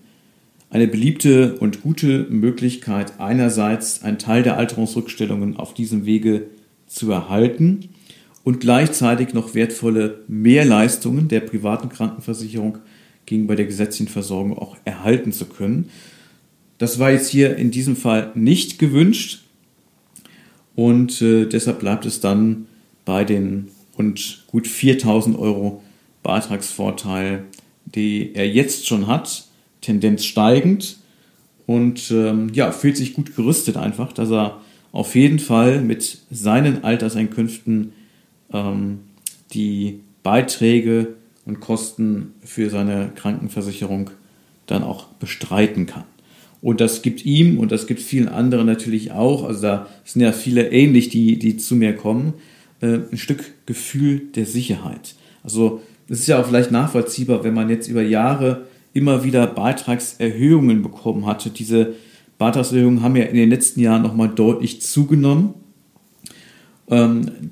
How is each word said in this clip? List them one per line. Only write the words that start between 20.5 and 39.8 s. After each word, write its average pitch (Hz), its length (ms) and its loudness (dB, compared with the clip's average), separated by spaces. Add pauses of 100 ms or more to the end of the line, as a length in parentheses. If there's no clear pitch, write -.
und, 120 460 2
äh, 113 240 4
deshalb 113 340 -2
bleibt 104 260 -4
es - 160 -6
dann 107 440 0 (400)
bei 95 180 0
den 98 440 -2 (300)
rund - 500 -4
gut 113 180 -2
viertausend 113 720 2
Euro 101 460 -2 (400)
Beitragsvorteil, 98 1200 -4 (420)
die 107 480 -4
er 101 140 -2
jetzt 127 400 0
schon 101 200 0
hat, - 400 -4 (340)
Tendenz 104 440 0
steigend 139 720 2 (680)
und, 120 460 -2
ähm, 110 420 0
ja, 127 180 2
fühlt 143 260 0
sich 127 160 -4
gut - 220 -6
gerüstet 117 420 0
einfach, 117 360 -6
dass 113 180 -2
er 107 300 -2 (300)
auf - 240 -6
jeden 143 240 6
Fall 123 420 4
mit - 380 -4 (120)
seinen 120 520 0
Alterseinkünften, 110 1120 -2 (600)
ähm, 101 460 -4 (540)
die 101 460 -4 (240)